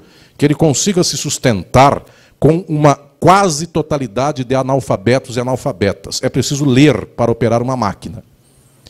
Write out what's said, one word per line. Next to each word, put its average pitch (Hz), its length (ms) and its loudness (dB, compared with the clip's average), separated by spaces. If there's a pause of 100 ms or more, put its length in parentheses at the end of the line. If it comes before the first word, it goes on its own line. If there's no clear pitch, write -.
(360)
que - 80 -2
ele 147 100 2
consiga 170 480 0
se - 140 -4
sustentar 123 840 0 (360)
com 165 300 2
uma 147 260 2
quase 170 720 0
totalidade 135 800 -4
de 123 100 -2
analfabetos 131 840 0
e 123 40 -4
analfabetas. 120 840 -4
É 127 60 0
preciso 139 360 -4
ler 131 420 4
para 117 260 -2
operar 117 300 0
uma 127 140 -6
máquina. 101 460 -6 (680)